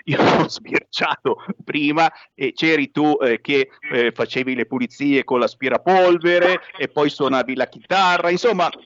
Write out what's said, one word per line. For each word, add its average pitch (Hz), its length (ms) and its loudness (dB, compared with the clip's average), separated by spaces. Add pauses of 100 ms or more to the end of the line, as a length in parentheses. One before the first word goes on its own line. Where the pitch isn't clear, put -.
Io 143 140 -2
<laughs> - 40 2
ho - 260 2
sbirciato - 960 -6 (200)
prima 151 460 0 (220)
e 135 200 -6
c'eri 156 400 0
tu, 147 280 2
eh, 117 200 0
che, 139 300 0 (220)
eh, 120 200 0
facevi 131 420 -4
le 117 120 -4
pulizie 131 580 -2
con 123 160 -2
l'aspirapolvere 175 1200 2 (180)
e 143 100 -4
poi 151 220 0
suonavi 131 460 -2
la 127 100 -2
chitarra. 180 640 0
Insomma, 180 400 0 (160)